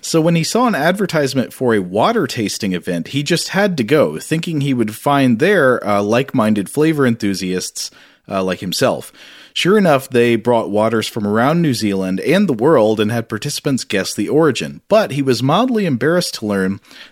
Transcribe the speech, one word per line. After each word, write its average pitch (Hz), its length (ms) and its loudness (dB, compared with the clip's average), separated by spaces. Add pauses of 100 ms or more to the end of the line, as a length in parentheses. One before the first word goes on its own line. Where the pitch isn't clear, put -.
So - 200 0
when 170 140 2
he 165 80 2
saw 240 240 0
an 220 80 0
advertisement 156 800 0
for 123 200 0
a 107 80 4
water 131 460 0
tasting 101 460 -4
event, 87 360 -4
he 143 140 -4
just 151 260 -2
had 196 280 -2
to 120 80 0
go, 104 340 2
thinking 160 420 -4
he 139 140 -2
would 110 220 -2
find 139 420 2
there, 143 480 2
uh, 101 160 2
like-minded 110 680 0
flavor 147 380 2
enthusiasts, 95 840 -4 (380)
uh, 95 140 -2
like 92 180 -4
himself. 90 520 -2 (420)
Sure 185 220 2
enough, 160 320 2
they 120 280 4
brought 110 340 0
waters 110 380 0
from 104 180 -4
around 123 340 2
New 151 140 2
Zealand 95 460 -2
and 180 280 2
the 147 40 0
world 113 480 4
and 107 100 0
had 117 180 -4
participants 135 540 -4
guess - 320 -4
the 104 140 -4
origin. 113 600 0
But 208 220 2
he 139 120 -4
was 127 200 0
mildly 214 420 0
embarrassed 160 500 0
to - 120 -8
learn 98 320 -2 (340)